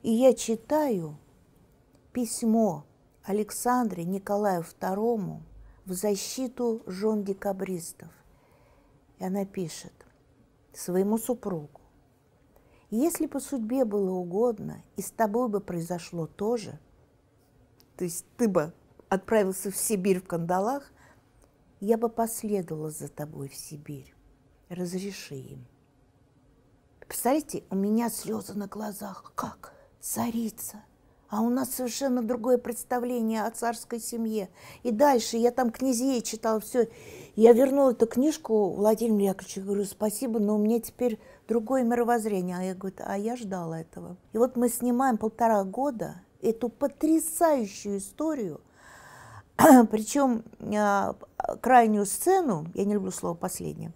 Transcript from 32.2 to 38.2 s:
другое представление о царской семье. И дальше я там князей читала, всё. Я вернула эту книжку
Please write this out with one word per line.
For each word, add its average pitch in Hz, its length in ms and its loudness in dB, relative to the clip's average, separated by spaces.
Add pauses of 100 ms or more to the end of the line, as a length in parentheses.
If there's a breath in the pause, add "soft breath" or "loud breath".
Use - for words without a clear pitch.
другое 240 380 2
представление 240 840 -2
о 226 80 -4
царской 233 480 -6
семье. 220 480 -4 (360 loud breath)
И 247 80 0
дальше 233 460 4
я 240 140 4
там 240 200 0
князей 254 500 0
читала, 220 380 -2
всё. 226 260 2 (500 loud breath)
Я 220 160 12
вернула 269 400 8
эту 233 140 4
книжку 226 640 2